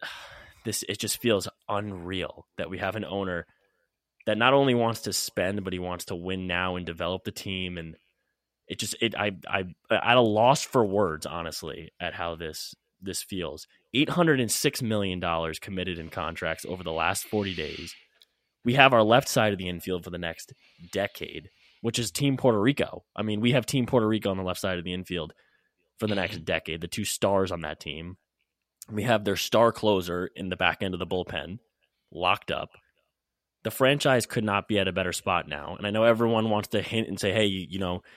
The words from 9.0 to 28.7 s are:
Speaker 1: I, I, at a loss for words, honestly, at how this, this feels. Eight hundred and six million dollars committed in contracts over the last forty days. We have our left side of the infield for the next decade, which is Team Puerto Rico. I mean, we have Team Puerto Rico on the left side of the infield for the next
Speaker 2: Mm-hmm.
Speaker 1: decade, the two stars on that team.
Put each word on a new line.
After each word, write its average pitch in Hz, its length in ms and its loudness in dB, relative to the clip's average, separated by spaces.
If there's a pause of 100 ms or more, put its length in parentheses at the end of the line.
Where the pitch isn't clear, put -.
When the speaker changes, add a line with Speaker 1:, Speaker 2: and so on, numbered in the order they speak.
Speaker 1:
I, 104 140 0 (180)
I, 98 140 -2 (260)
at 117 280 4
a 127 40 6
loss 113 440 4
for - 200 4
words, 95 400 0
honestly, 82 760 -10
at 87 140 -6
how 85 200 -6
this, 82 400 -10 (260)
this 95 220 -8
feels. 80 420 -8 (280)
Eight 139 160 4
hundred 156 320 4
and 113 100 0
six - 300 0
million 101 400 -2
dollars 82 360 -2
committed 92 420 -6
in 82 100 -10
contracts 82 580 -6
over 87 160 -8
the 85 80 -6
last 82 360 0
forty 98 280 -2
days. 78 400 -8 (720)
We 120 80 4
have 143 180 8
our 113 120 8
left 117 260 6
side 107 240 4
of 92 60 -4
the 92 100 -4
infield 87 340 -4
for 90 60 -14
the 87 80 -8
next 85 340 -8 (400)
decade, 82 580 -6 (300)
which 117 180 -2
is 117 140 -2
Team 139 240 2
Puerto 120 240 4
Rico. 101 460 0 (100)
I - 60 -6
mean, 107 180 -2
we 120 140 4
have 123 120 2
Team 131 200 0
Puerto 113 200 4
Rico 107 260 0
on 95 60 -2
the 95 60 -4
left 92 160 -4
side 92 200 -2
of 85 40 -6
the 90 100 -6
infield 90 380 -6 (640)
for 110 100 -2
the 104 80 0
next 95 200 -2
Speaker 2:
Mm-hmm. 80 80 -12
Speaker 1:
decade, 82 380 -4
the 85 80 -8
two 104 160 -6
stars 95 480 0
on 85 80 -6
that 78 180 -8
team. 82 380 -12 (720)